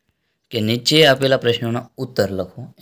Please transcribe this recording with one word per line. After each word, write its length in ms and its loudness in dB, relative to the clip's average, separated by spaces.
કે 100 -4
નીચે 460 2
આપેલા 300 2
પ્રશ્નોના 600 -4
ઉત્તર 340 -4
લખો. 520 -10